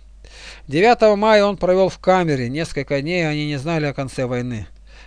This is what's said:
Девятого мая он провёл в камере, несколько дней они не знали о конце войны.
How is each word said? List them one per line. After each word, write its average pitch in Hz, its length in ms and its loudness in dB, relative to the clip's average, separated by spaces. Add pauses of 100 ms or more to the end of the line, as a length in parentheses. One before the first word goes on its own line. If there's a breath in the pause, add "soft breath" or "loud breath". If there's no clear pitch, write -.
(680 loud breath)
Девятого 208 480 4
мая 214 280 4
он 202 120 0
провёл 185 320 2
в - 100 -10
камере, 160 500 0
несколько 143 520 -4
дней 165 280 -2
они 151 180 -4
не 147 100 -4
знали 151 300 -4
о 143 80 -4
конце 135 320 -6
войны. 123 420 -6 (380 soft breath)